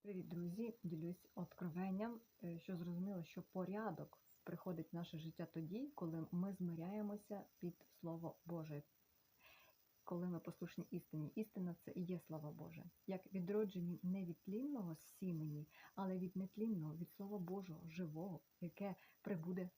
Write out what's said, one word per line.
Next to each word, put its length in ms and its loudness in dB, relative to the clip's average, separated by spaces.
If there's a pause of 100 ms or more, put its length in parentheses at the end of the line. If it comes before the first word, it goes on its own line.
Привіт, 200 0
друзі! 460 2 (100)
Ділюсь 520 0
откровенням, 840 0 (240)
е, 160 -2
що 180 -2
зрозуміло, 460 0
що 200 -6
порядок 760 0 (240)
приходить 500 -2
в 20 -2
наше 220 -2
життя 280 -4
тоді, 500 -2
коли 360 0
ми 220 4
змиряємося 920 0 (160)
під 260 -2 (140)
Слово 360 -2 (100)
Боже. 380 -2 (1200)
Коли 240 2
ми 120 2
послушні 520 -4
істині. 440 -2
Істина — 400 0 (100)
це 100 -4
і 60 0
є 180 2
Слово 320 -4
Боже. 320 -8 (240)
Як 260 -4
відроджені 680 4
не 220 4
від 160 -4
тлінного 540 0
сімені, 720 0 (280)
але 220 2
від 180 0
нетлінного, 600 2
від 160 -4
Слова 260 -4
Божого, 520 -2
живого, 520 -2 (200)
яке 340 -2 (260)
прибуде 560 2